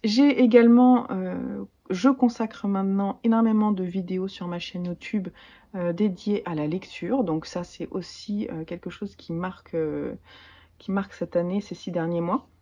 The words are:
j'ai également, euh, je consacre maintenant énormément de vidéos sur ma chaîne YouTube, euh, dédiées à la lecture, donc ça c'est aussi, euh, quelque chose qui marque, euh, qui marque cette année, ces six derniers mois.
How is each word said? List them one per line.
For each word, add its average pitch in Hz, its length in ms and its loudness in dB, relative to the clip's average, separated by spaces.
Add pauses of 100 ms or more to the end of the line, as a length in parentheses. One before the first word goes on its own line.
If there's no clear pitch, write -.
j'ai 254 360 4
également, 240 680 8
euh, 190 540 -6 (260)
je 190 200 2
consacre 233 580 -2
maintenant 196 560 -2
énormément 220 480 2
de 185 100 -2
vidéos 185 460 -4
sur 185 180 -10
ma 175 140 -6
chaîne 180 260 -8
YouTube, 180 420 -6 (460)
euh, 175 180 -2
dédiées 202 520 -2
à 175 100 -6
la 151 140 -2
lecture, 190 560 -4
donc 160 220 -2
ça 175 180 -8
c'est - 260 -12
aussi, 202 640 -8
euh, 165 120 -8
quelque 175 260 -10
chose - 260 -12
qui - 160 -12
marque, 180 420 -8
euh, 147 400 -4 (640)
qui - 140 -8
marque 196 220 -4
cette - 200 -8
année, 175 260 0
ces 190 140 -12
six - 160 -12
derniers 170 300 -2
mois. 175 260 -2 (160)